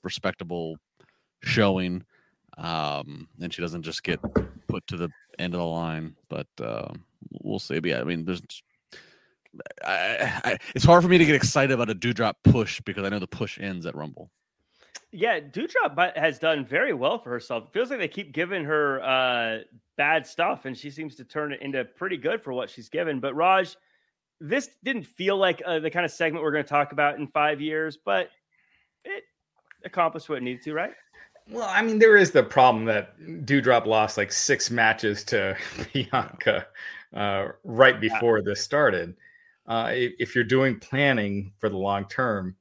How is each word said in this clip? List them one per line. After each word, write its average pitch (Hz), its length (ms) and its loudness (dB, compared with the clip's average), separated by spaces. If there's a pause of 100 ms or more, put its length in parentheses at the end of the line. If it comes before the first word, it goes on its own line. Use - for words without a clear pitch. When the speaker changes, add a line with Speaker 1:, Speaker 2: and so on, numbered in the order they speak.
Speaker 1:
respectable 85 720 -6 (640)
showing, 92 600 0 (520)
um, 78 720 -6 (120)
and 87 120 -8
she - 100 -8
doesn't 85 200 -8
just 80 220 -10
get 85 160 -2 (480)
put - 180 -8
to 98 100 -10
the 85 120 -6 (320)
end 87 140 -6
of 87 40 -4
the 85 80 -2
line. 80 480 -6 (140)
But, - 180 -10 (160)
uh, 57 300 -8 (500)
we'll 52 160 -6
see. 78 220 -4
But 82 100 -2
yeah, 62 100 0
I 62 40 -4
mean, 82 200 -4
there's, 87 160 -4 (1400)
I, 98 600 -2
I, - 140 -2 (180)
it's 123 80 -2
hard 175 180 10
for 180 60 2
me 180 100 8
to 165 60 8
get 151 100 4
excited 135 380 2
about 117 180 0
a 107 60 -2
Doudrop 113 380 0 (100)
push 120 380 4
because 98 220 -6
I 98 40 0
know 101 100 -2
the 92 80 -6
push - 320 -10
ends 92 280 -8
at 71 100 -8
Rumble. 76 340 -14 (800)
Speaker 2:
Yeah, 190 300 0
Doudrop 185 560 -2
bu-, 170 240 2
has 151 180 0
done 156 280 0
very 185 260 0
well 151 260 0
for 127 120 -12
herself. 120 340 -6
It - 80 -20
feels 240 160 -2
like 262 100 -6
they 175 100 -4
keep 151 260 -12
giving 175 300 -4
her, 143 380 0
uh, 123 580 0 (360)
bad 151 300 0
stuff, 160 400 -4
and 127 100 -10
she 143 140 -14
seems 147 260 -12
to 131 80 -20
turn 151 260 -6
it - 120 -10
into 135 200 -4
pretty 180 360 -8
good 160 240 -4
for 139 100 -10
what 123 160 -6
she's - 220 -20
given. 156 280 -2
But 131 160 -4
Raj, 180 400 2 (640)
this 202 300 -4 (160)
didn't 247 200 -4
feel 190 340 -2
like, 185 260 2
uh, 170 140 -2
the 156 120 -2
kind 170 140 -2
of 156 80 -4
segment 160 320 -2
we're 151 80 0
gonna 147 100 0
talk 147 300 0
about 147 260 0
in 147 80 -6
five 151 320 0
years, 156 380 -4
but 196 320 -2 (800)
it 392 180 -10 (580)
accomplished 170 460 -4
what 147 100 -4
it 123 40 -6
needed 123 220 -8
to, 151 100 -8
right? 165 180 -6 (560)
Speaker 3:
Well, 214 220 -6
I 190 100 2
mean, 226 180 0
there 214 200 12
is 185 120 8
the 135 120 8
problem 120 420 6
that 107 340 -2
Doudrop 135 680 2
lost, 107 320 2
like, 101 120 0
six - 400 0
matches 110 540 2
to 98 320 -2 (180)
<laughs> - 200 -10
Bianca, - 720 -2 (480)
uh, 98 340 -2 (160)
right 127 300 8
Speaker 2:
Yeah. 107 60 -8
Speaker 3:
before 113 420 2
this 101 200 -4
started. 92 540 0 (500)
Uh, 113 280 -2
if, 123 240 -2
if 120 160 -6
you're 120 100 2
doing 131 340 2
planning 104 800 0
for 107 140 -2
the 98 80 -4
long 98 300 -2
term 101 520 -4